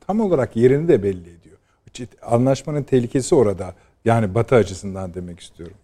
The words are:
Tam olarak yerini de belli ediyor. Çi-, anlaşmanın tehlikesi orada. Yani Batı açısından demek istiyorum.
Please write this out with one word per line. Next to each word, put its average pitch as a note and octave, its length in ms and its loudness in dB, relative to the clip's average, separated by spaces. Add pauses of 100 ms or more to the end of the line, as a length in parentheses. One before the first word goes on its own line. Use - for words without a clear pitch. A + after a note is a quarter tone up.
Tam G#3 140 -2
olarak D#3+ 360 0
yerini C3+ 320 4
de B2+ 140 4
belli F#2+ 180 -2 (100)
ediyor. - 260 -20 (360)
Çi-, B2+ 160 -12 (180)
anlaşmanın C3 560 0
tehlikesi B2+ 520 -2
orada. G2 400 0 (300)
Yani A2+ 300 0
Batı A#2 200 0
açısından F#2+ 600 -2
demek F2 260 -12
istiyorum. - 440 -20